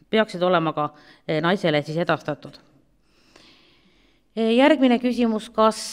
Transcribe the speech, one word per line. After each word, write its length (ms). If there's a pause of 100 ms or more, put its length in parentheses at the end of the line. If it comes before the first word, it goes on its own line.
peaksid 340
olema 300
ka, 160 (380)
eh, 140
naisele 420
siis 140
edastatud. 600 (1800)
Eh, 220
järgmine 420
küsimus, 540
kas, 260 (140)